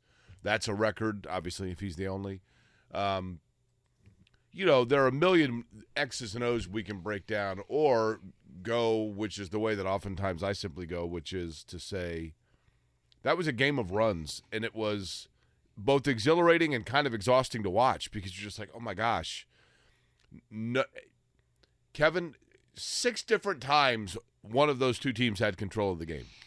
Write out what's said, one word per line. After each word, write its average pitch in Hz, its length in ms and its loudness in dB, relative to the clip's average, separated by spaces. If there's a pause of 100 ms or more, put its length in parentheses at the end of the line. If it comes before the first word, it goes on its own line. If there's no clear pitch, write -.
(420)
That's 104 260 0
a 110 60 0
record, 104 560 0
obviously, 92 400 -4
if 87 120 -8
he's 95 160 -6
the 95 100 -4
only. 95 340 -6 (500)
Um, 92 500 -2 (1080)
you 190 140 -4
know, 139 180 8
there 135 200 4
are 131 40 6
a 127 40 4
million 147 540 4 (300)
X's 123 380 -6
and 120 100 -4
O's 120 240 0
we 101 140 -4
can 101 160 -8
break 98 300 -6
down 101 400 -2
or 113 540 4 (420)
go, 113 400 2
which 104 340 -4
is 98 140 -8
the 107 80 0
way 110 160 2
that 98 100 -2
oftentimes 95 560 -2
I 98 120 0
simply 90 340 -8
go, 87 180 -4
which 87 260 -6
is 85 340 -8
to - 120 -14
say 85 560 -6 (880)
that 151 160 2
was 175 80 -2
a 156 60 -2
game 135 260 2
of 98 140 -2
runs, 95 500 0 (100)
and 110 140 -4
it 113 80 -6
was 104 540 -4 (500)
both 135 300 4
exhilarating 160 640 4
and 117 140 -4
kind 139 180 2
of 127 80 -2
exhausting 123 480 2
to 101 80 -2
watch 107 400 2
because 92 260 -10
you're 101 120 -10
just 98 100 -12
like, 107 160 -12
"Oh 117 60 -14
my 113 160 -8
gosh." 101 500 -2 (1080)
No, 117 320 -2 (1080)
Kevin, 160 420 0 (400)
six - 480 -4
different 190 380 0
times 123 560 2 (240)
one 135 280 2
of 139 80 0
those 127 220 2
two 131 140 -2
teams 110 260 0
had 107 160 0
control 101 380 -2
of 85 60 -8
the 82 60 -8
game. 76 200 -8 (220)